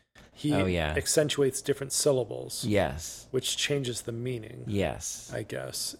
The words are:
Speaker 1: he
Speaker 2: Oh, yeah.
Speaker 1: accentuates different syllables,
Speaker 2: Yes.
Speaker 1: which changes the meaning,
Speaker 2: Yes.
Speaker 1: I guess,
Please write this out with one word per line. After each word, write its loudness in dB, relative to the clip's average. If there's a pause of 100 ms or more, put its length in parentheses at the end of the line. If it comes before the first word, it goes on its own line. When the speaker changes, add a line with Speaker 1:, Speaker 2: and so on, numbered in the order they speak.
(320)
Speaker 1:
he 0
Speaker 2:
Oh, 4
yeah. 2
Speaker 1:
accentuates 4
different -2
syllables, 0
Speaker 2:
Yes. 0
Speaker 1:
which 0
changes 0
the -6
meaning, -6
Speaker 2:
Yes. -2
Speaker 1:
I -4
guess, -6